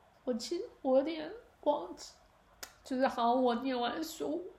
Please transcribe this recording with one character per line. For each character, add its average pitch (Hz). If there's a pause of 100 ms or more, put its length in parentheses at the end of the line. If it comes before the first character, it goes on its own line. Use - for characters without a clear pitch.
(240)
我 254
记 240
得 427 (160)
我 262
有 277
点 311 (320)
忘 311
记， - (720)
就 262
是 262
好 233
像 247
我 240
念 254
完 240
书 311